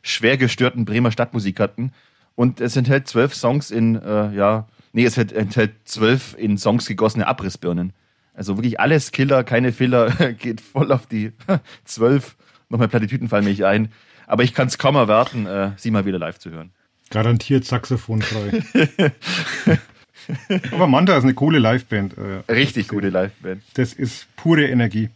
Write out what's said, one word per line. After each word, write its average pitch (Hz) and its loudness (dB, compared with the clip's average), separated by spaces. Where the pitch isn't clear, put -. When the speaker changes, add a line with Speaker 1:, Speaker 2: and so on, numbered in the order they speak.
Speaker 1:
schwer 123 0
gestörten 123 0
Bremer 113 0
Stadtmusikanten. 113 -2
Und 123 0
es 117 -2
enthält 135 2
zwölf 123 2
Songs 131 -2
in, 113 2
äh, 104 -2
ja, 104 0
nee, 117 2
es 117 0
enthält 107 -2
zwölf 113 0
in 104 -2
Songs 113 0
gegossene 107 0
Abrissbirnen. 90 -4
Also 98 -6
wirklich 117 -2
alles 143 2
Killer, 135 2
keine 123 0
Filler, 123 2
<laughs> 123 0
geht 117 -8
voll - -2
auf 127 -2
die 107 -6
<laughs> - -4
zwölf. 127 0
Noch 117 -2
mehr 117 2
Plattitüden 113 -2
fallen 104 2
mir 101 2
nicht 98 0
ein. 107 2
Aber 110 0
ich 131 0
kann's 131 -2
kaum 143 2
erwarten, 113 2
äh, 98 -4
sie 113 -4
mal 101 2
wieder 95 -2
live 82 -8
zu 87 -18
hören. 80 -16
Speaker 2:
Garantiert 117 0
saxophonfrei. 110 -4
Speaker 1:
<laughs> - 0
Speaker 2:
Aber 175 2
Manta 160 6
ist 123 4
eine 131 4
coole 151 2
Liveband, 110 0
äh, 98 -8
Speaker 1:
Richtig 120 0
Speaker 2:
so. 110 -8
Speaker 1:
gute 98 -2
Liveband. 95 -4
Speaker 2:
Das 120 -2
ist - -8
pure 160 0
Energie. 110 0